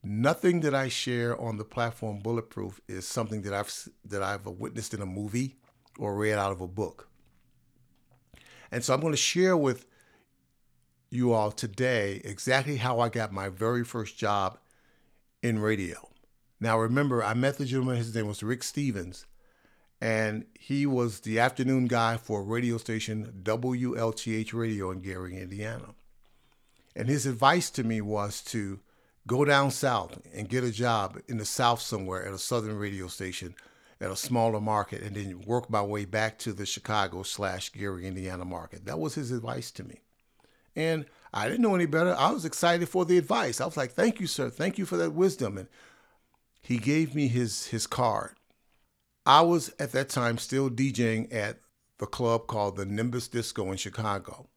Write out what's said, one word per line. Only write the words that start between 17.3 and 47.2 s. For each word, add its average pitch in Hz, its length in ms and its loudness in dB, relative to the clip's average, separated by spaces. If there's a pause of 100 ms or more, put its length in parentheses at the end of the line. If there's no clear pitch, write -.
met 135 240 2
the 143 80 -2
gentleman, 127 320 0
his 113 180 -4
name 110 120 0
was 104 160 -6
Rick 123 200 -2
Stevens, 101 640 -4 (760)
and 110 520 0
he 143 320 -2
was 123 360 0
the 110 180 0
afternoon 127 480 4
guy 117 300 2
for 104 260 -4
radio 117 340 0
station 110 680 -6
W 123 540 0
L 113 160 0
T 110 220 -4
H 110 180 -4
Radio 110 380 -2
in 92 100 -8
Gary, 92 360 -8
Indiana. 107 580 -10 (1000)
And 113 140 -2
his 135 160 0
advice 139 460 4
to 131 120 -4
me 113 180 0
was 104 440 -2
to 98 340 -4 (480)
go 127 160 4
down 139 280 6
south 120 480 0 (140)
and 101 160 -8
get 123 140 0
a 123 80 0
job 107 560 0
in 117 100 -6
the 107 80 -4
South 120 360 2
somewhere 92 440 -4
at 98 80 -6
a 95 40 -10
Southern 107 400 -2
radio 98 300 -6
station 90 460 -8 (460)
at 98 100 -4
a 95 60 -6
smaller 113 460 2
market 107 400 -2
and 101 140 -8
then 98 260 -8
work 117 280 -2
my 107 120 2
way 104 240 -2
back 107 320 -2
to 110 160 -6
the 98 120 -6
Chicago 98 580 -2
slash 98 480 -4
Gary, 95 360 -6
Indiana 92 380 -6
market. 87 400 -10
That 147 140 -4
was 156 160 -2
his 127 160 -4
advice 120 400 -4
to - 120 -14
me. - 180 -16 (720)
And 160 320 0 (260)
I 104 160 0
didn't 240 120 0
know 208 140 4
any 175 120 4
better. 165 300 4
I 151 140 6
was 202 140 -2
excited 170 420 2
for 185 160 2
the 180 140 6
advice. 170 420 2
I 131 60 0
was 165 120 -4
like, 127 140 -2
"Thank 220 280 2
you, 180 80 -2
sir. 127 220 -2
Thank 185 280 -2
you 196 80 -2
for 180 120 -2
that 165 160 0
wisdom." 135 440 2
And 92 100 -10 (920)
he 123 160 0
gave 143 380 2
me 147 120 4